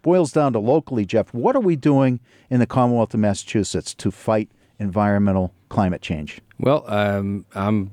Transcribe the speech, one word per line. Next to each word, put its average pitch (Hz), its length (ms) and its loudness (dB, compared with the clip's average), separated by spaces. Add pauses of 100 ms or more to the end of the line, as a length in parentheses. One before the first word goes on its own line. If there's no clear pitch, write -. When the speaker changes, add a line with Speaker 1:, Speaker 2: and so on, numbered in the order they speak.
Speaker 1:
boils 170 300 2
down 143 220 2
to 113 60 -2
locally, 120 460 0
Jeff, 104 280 -2
what 160 220 0
are 269 60 0
we 180 140 2
doing 135 440 2 (300)
in 127 100 2
the 117 80 2
Commonwealth 120 460 2
of 113 60 0
Massachusetts 101 760 -2
to - 160 -2
fight 110 380 -2 (300)
environmental 101 760 0 (160)
climate - 320 0
change? - 400 -8 (180)
Speaker 2:
Well, 139 280 0
um, 101 580 -2 (100)
I'm 101 380 -2